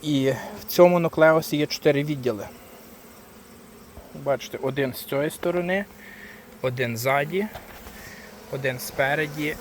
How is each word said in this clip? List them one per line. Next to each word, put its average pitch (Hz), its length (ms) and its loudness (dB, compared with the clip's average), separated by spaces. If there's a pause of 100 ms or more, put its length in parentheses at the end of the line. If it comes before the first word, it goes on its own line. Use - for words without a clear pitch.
І 135 300 2 (280)
в - 40 -14
цьому 175 340 8
нуклеусі 160 580 6
є 147 100 2
чотири 143 380 2
відділи. 123 440 -2 (1800)
Бачите, 131 380 -2
один 131 320 -2
з - 100 -12
цієї 143 260 -2
сторони, 180 540 -2 (760)
один 123 340 -2
ззаді, 143 500 0 (1040)
один 131 280 -4
спереді 147 840 -2